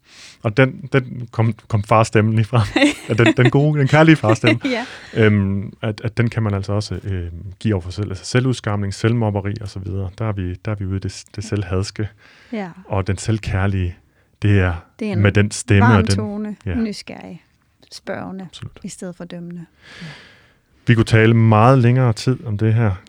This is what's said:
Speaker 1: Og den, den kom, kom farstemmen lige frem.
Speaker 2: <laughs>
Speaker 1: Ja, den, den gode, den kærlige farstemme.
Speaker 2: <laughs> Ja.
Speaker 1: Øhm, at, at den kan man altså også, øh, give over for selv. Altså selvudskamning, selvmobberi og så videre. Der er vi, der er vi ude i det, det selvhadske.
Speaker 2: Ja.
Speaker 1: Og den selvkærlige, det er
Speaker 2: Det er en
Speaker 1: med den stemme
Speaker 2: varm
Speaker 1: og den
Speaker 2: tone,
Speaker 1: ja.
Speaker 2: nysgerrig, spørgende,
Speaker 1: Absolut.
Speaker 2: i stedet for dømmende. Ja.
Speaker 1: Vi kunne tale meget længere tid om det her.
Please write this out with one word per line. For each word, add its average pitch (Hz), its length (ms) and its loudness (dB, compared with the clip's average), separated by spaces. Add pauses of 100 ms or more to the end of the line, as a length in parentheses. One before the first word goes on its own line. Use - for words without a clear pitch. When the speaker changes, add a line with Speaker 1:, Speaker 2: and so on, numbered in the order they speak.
(440)
Speaker 1:
Og 110 140 -4
den, 131 360 2
den 127 380 -2
kom, 113 220 0 (140)
kom 104 160 -2
farstemmen 110 520 2
lige 110 100 2
frem. 123 160 2 (140)
Speaker 2:
<laughs> 294 340 0
Speaker 1:
Ja, 120 40 -2
den, 311 240 4
den 127 120 4
gode, 151 300 2
den 135 80 2
kærlige 160 280 6
farstemme. 117 500 2
Speaker 2:
<laughs> 254 100 -2
Ja. 226 100 -6 (280)
Speaker 1:
Øhm, 98 680 2
at, 110 220 -6
at 110 140 -8
den 117 120 2
kan 110 140 -4
man 104 100 -2
altså 98 200 -4
også, 104 300 -4
øh, 90 280 -6 (280)
give 110 140 0
over 92 80 -2
for 87 100 -10
selv. 101 180 -6
Altså 92 160 -10
selvudskamning, 110 680 -2
selvmobberi 104 680 -2
og 101 80 -10
så - 100 -14
videre. 95 380 -8
Der 113 80 -6
er 110 60 -2
vi, 92 220 -6
der - 180 -10
er 104 40 -6
vi 98 100 -8
ude 92 100 -4
i 95 40 -4
det, - 240 -10 (120)
det 101 80 -10
selvhadske. 98 680 -4 (420)
Speaker 2:
Ja. 202 180 -8 (160)
Speaker 1:
Og 95 220 -4
den 95 100 -2
selvkærlige, 98 760 -4 (460)
det 101 180 4
er 90 140 2 (260)
Speaker 2:
Det 214 80 -6
er 208 40 -4
en 107 80 -2
Speaker 1:
med 101 120 4
den 104 200 2
stemme - 360 2
Speaker 2:
varm 110 100 6
Speaker 1:
og 90 100 4
den 98 80 2
Speaker 2:
tone, 214 400 -6 (100)
Speaker 1:
ja. - 100 -4
Speaker 2:
nysgerrig, 202 680 -8 (480)
spørgende, - 580 -12
Speaker 1:
Absolut. - 340 -16
Speaker 2:
i 202 60 -12
stedet 180 260 -14
for - 100 -16
dømmende. 175 400 -14 (360)
Ja. 170 60 -14 (800)
Speaker 1:
Vi 120 80 6
kunne 110 100 2
tale 113 280 4
meget 113 460 6
længere 123 340 2
tid - 320 -4
om 107 120 -6
det 110 160 2
her. 113 180 2 (180)